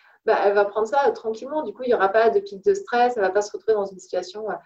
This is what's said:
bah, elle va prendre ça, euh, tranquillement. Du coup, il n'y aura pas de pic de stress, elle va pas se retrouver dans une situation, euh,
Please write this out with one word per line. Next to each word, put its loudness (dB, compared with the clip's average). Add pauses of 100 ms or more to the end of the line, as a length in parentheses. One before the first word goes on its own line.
(260)
bah, 2
elle 4
va 4
prendre -2
ça, 2
euh, 2
tranquillement. -6
Du -8
coup, -12
il -6
n'y 2
aura 2
pas 4
de 2
pic -10
de 6
stress, 0
elle -2
va 2
pas 0
se -6
retrouver -2
dans -2
une -12
situation, -8
euh, -6 (100)